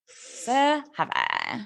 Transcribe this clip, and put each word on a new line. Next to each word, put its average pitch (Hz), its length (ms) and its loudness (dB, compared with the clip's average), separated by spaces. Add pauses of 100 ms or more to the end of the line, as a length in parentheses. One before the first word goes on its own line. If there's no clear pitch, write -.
So 285 720 0 (140)
happy. - 680 -2